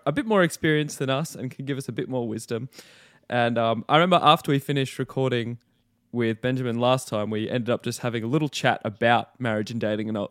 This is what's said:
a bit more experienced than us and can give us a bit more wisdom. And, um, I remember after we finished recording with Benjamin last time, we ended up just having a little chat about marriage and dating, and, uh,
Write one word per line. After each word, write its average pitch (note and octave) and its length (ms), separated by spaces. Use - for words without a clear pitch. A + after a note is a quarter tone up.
a D3 60
bit A#3 140
more G#3 180
experienced D3+ 560
than C3 100
us C#3 260
and B2+ 140
can C#3 160
give C3+ 120
us C#3 100
a B2+ 40
bit B2 180
more B2 180
wisdom. A2 420
And, A#2+ 280
um, A2+ 300
I C#3+ 80
remember F3 260
after D#3 300
we C#3 80
finished C3+ 400
recording B2 600
with A2+ 300
Benjamin B2+ 380
last B2+ 280
time, G#2+ 220
we A2 200
ended A#2+ 200
up A#2 140
just - 180
having A#2 220
a A2+ 40
little D3 220
chat - 340
about A2+ 560
marriage A2 320
and A2+ 100
dating, G#2+ 280
and, A2 80
uh, G2+ 140